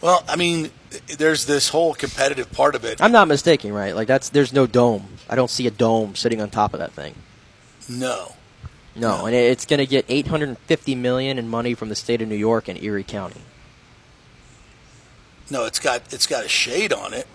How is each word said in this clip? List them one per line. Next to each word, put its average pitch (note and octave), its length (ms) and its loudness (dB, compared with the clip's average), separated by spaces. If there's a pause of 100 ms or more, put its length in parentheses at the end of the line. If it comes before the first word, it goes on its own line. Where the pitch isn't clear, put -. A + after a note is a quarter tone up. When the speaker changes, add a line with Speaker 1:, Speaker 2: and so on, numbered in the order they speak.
Speaker 1:
well, F3 260 4
I - 80 -4
mean, E3+ 360 -2 (460)
there's D#3 280 2
this C#3+ 240 2
whole D#3+ 240 2
competitive C3 600 -2
part C#3+ 200 4
of A2+ 120 -4
it. A2+ 140 -6
Speaker 2:
I'm G#3+ 120 6
not G#3+ 160 8
mistaken, C#3+ 440 2
right? G2+ 240 -4
Like, G#2+ 120 -2
that's, C3 220 2
there's C#3 220 2
no C3+ 140 4
dome. A#2 400 2 (240)
I A#2 60 -2
don't B2 160 2
see B2 160 -2
a A2+ 40 0
dome A2 440 2
sitting A2+ 260 -2
on G#2 80 -6
top G#2 240 0
of - 60 -8
that - 140 -8
thing. D2 200 -12 (720)
Speaker 1:
No. B2 460 -8 (600)
Speaker 2:
No, A2+ 240 0
Speaker 1:
No. F#2+ 80 -6
Speaker 2:
and A#2 80 0
it's B2 320 2
gonna C#3+ 180 2
get C3 240 0
eight C#3 180 0
hundred D3 380 -4
fifty C#3 300 -2
million B2+ 420 -2
in A2+ 120 -6
money A#2 260 -2
from A2 140 -10
the G#2 60 -6
state A#2 280 -2
of A2 60 -6
New G#2+ 60 -4
York A2 320 0
and F#2 140 -12
Erie G2+ 220 -6
County. F#2+ 380 -10 (2000)
Speaker 1:
No, B2+ 160 -4
it's A2+ 140 -6
got, B2 220 -2 (120)
it's B2+ 140 -2
got A#2+ 180 -4
a - 40 -10
shade D#3+ 440 0
on G2 200 -8
it. - 220 -8